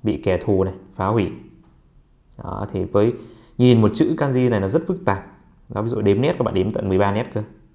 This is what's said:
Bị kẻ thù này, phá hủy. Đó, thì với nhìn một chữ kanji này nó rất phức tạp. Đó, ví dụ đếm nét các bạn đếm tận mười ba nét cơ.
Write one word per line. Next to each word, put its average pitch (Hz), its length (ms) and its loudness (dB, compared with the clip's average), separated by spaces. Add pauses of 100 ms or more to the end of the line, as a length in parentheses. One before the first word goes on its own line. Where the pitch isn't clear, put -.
Bị - 220 -2
kẻ 92 140 0
thù 95 260 0
này, 92 100 -4 (200)
phá 95 120 -4
hủy. 104 240 0 (1120)
Đó, 101 280 -8
thì 92 140 -4
với 104 280 2 (460)
nhìn 123 240 6
một 104 120 4
chữ 160 240 2
kanji 127 320 0
này 107 100 0
nó 95 80 -2
rất 151 180 0
phức - 180 -6
tạp. 98 220 -2 (480)
Đó, 101 80 -4
ví 113 60 -2
dụ 110 120 -4
đếm 101 200 4
nét 151 180 0
các 127 60 0
bạn 101 100 -2
đếm 95 180 0
tận - 160 -4
mười 95 100 2
ba 101 140 2
nét 113 220 -2
cơ. 107 80 -4 (320)